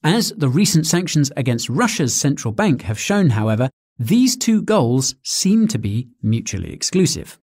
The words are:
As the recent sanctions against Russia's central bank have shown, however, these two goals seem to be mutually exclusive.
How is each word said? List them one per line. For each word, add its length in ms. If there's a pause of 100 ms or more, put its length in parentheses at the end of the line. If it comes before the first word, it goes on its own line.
As 360
the 120
recent 380
sanctions 480
against 340
Russia's 460
central 380
bank 300
have 160
shown, 320
however, 380 (280)
these 380
two 260
goals 600
seem 460
to 100
be 300 (120)
mutually 500
exclusive. 680 (100)